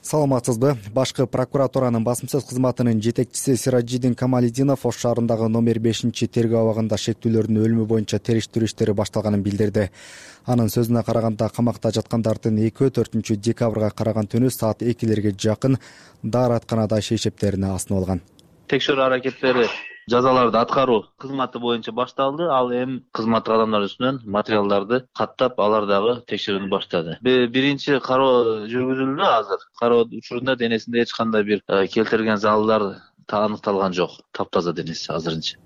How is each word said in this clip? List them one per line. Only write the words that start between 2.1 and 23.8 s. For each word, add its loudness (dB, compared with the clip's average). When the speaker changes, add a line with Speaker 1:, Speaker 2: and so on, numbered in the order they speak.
Speaker 1:
сөз -4
кызматынын 0
жетекчиси 0
Сираджидин 0
Камалидинов 0
Ош -6
шаарындагы 0
номер 2
бешинчи -2
тергөө 0
абагында 0
шектүүлөрдүн 0
өлүмү 2
боюнча 0
териштирүү 0
иштери 0
башталганын 0
билдирди. 0
Анын 0
сөзүнө 0
караганда, 0
камакта -2
жаткандардын -2
экөө 2
төртүнчү -2
декабрга 0
караган -2
түнү 0
саат -2
экилерге 0
жакын 0
дааратканада 0
шейшептерине -2
асынып -2
алган. -2
Speaker 2:
Текшерүү 0
аракеттери, 0
жазаларды 4
аткаруу 2
кызматы -6
боюнча -4
башталды. -2
Ал 2
эми -4
кызматтык 0
адамдар 2